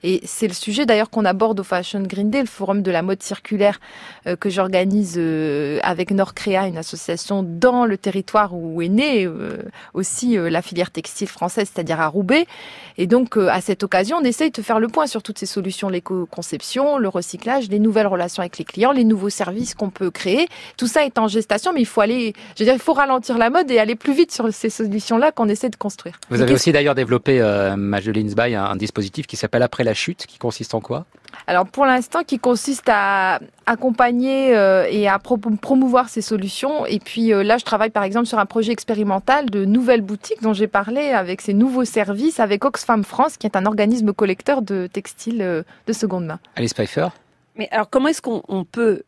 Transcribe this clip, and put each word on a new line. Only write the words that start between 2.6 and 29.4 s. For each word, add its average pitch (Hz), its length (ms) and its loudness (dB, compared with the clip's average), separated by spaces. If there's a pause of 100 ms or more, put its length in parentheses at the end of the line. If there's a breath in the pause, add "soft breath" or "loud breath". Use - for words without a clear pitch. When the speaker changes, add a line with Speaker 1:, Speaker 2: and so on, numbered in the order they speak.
Speaker 1:
de 185 100 0
la 170 100 2
mode 190 200 -2
circulaire, 202 560 0 (480 loud breath)
euh, 180 120 -4
que 202 120 -4
j'organise, 190 680 0
euh, 156 680 -2
avec 180 280 -2
Nordcrea, 196 540 0
une 170 120 -6
association 170 680 -6
dans 240 380 4
le 208 140 0
territoire 196 560 0
où 165 280 -6
est 170 60 -2
née, 220 380 2
euh, 160 320 -8 (360 loud breath)
aussi, 220 440 0
euh, 170 120 0
la 165 120 0
filière 175 300 -4
textile - 360 -8
française, 190 460 -4
c'est-à-dire 165 260 -4
à 160 80 2
Roubaix. 202 400 2 (500 loud breath)
Et 185 80 0
donc, 233 300 2
euh, 190 140 4
à 180 100 2
cette 190 240 -2
occasion, 196 380 0
on - 20 0
essaye 269 280 2
de 233 100 -8
faire 220 180 0
le 226 80 2
point 302 200 0
sur 226 160 -6
toutes - 160 -10
ces 196 60 -6
solutions, 190 440 -6
l'éco-conception, 185 1120 -4
le 208 100 0
recyclage, 220 580 -4
les 208 120 0
nouvelles 214 280 4
relations 175 320 -2
avec 175 200 -6
les 160 40 -6
clients, 247 300 0
les 254 100 4
nouveaux 208 260 2
services 202 460 -4
qu'on 202 140 -4
peut 185 200 -4
créer. 233 380 0 (300 loud breath)
Tout 247 100 -2
ça 302 160 2
est 262 140 -2
en 220 100 2
gestation, 214 460 0
mais 285 80 2
il 226 40 4
faut - 140 -2
aller, 220 320 2 (240 loud breath)
je - 80 -2
veux - 20 4
dire, 254 100 6
il 240 60 -2
faut 320 120 2
ralentir 262 440 2
la 233 120 4
mode 302 220 2
et 240 80 6
aller 214 160 2
plus 277 180 -2
vite 330 180 4
sur 226 220 -2
ces - 160 -4
solutions-là 226 640 0
qu'on 220 160 0
essaie 214 200 -2
de 208 60 -10
construire. - 380 -10 (160)
Speaker 2:
Vous 120 80 0
Speaker 1:
Mais 120 60 4
Speaker 2:
avez 127 100 6
Speaker 1:
qu'est-ce 131 100 2
Speaker 2:
aussi 170 80 4
d'ailleurs 143 240 4
développé, 127 460 2
euh, 101 340 2
Mageline 101 540 -2
Zbaï, 117 260 2
un, 98 140 0
un 101 60 -4
dispositif 104 500 -6
qui - 100 -14
s'appelle 120 280 0